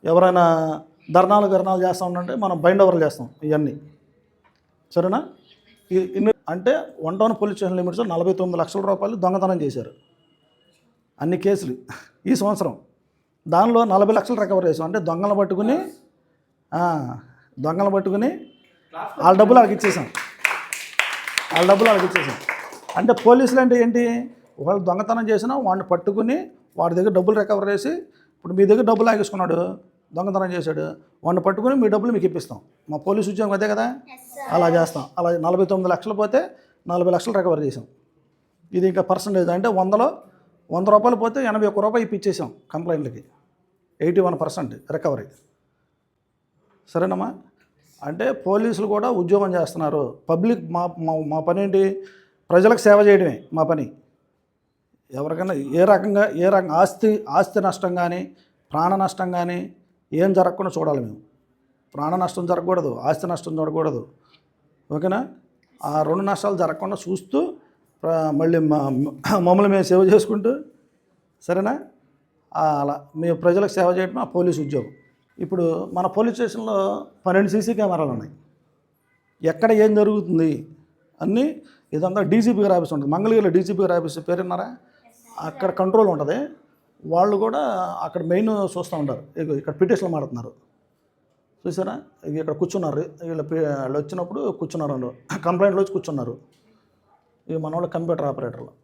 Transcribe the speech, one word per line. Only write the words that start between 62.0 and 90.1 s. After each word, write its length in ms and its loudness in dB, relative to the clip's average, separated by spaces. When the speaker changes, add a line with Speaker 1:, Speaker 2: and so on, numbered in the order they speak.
Speaker 1:
నష్టం 300 -4
జరగకూడదు, 500 -2
ఆస్తి 320 -2
నష్టం 280 -6
జరగకూడదు, 520 -4
ఓకేనా? 360 -2
ఆ 180 -2
రెండు 220 -2
నష్టాలు 340 -2
జరగకుండా 380 -4
చూస్తూ 440 -4
ప్ర-, 260 0
మళ్ళీ 300 2
మా, 300 0
మమ్మల్ని 300 4
మేము 160 4
సేవ 200 4
చేసుకుంటూ, 560 2
సరేనా? 380 -2
ఆ, 260 0
అలా 340 -6
మేము 220 -2
ప్రజలకు 340 2
సేవ 260 2
చేయడం 160 -4
మా 100 -6
పోలీసు 380 -2
ఉద్యోగం. 300 -6
ఇప్పుడు 540 -4
మన 140 -2
పోలీస్ 280 0
స్టేషన్లో 720 -4
పన్నెండు 240 4
సీసీ 240 0
కెమెరాలు 360 0
ఉన్నాయి. 220 -8
ఎక్కడ 280 2
ఏం 240 6
జరుగుతుంది 800 0
అన్నీ 400 -2
ఇదంతా 280 -2
డీజీపీ 380 2
గారి 140 4
ఆఫీస్ 200 0
ఉంటుంది. 200 -2
మంగళగిరిలో 360 2
డీజీపీ 320 0
గారి 120 2
ఆఫీస్ 260 -4
పేరున్నారా? 480 -6
అక్కడ 300 -6
కంట్రోల్ 380 2
ఉంటుంది. 420 -4
వాళ్ళు 320 0
కూడా 220 -2
అక్కడ 220 -8
మెయిన్ 260 0
చూస్తూ 480 -6
ఉంటారు. 260 -6
ఇగో 180 -6
ఇక్కడ 260 -6
పిటిషన్లు 320 0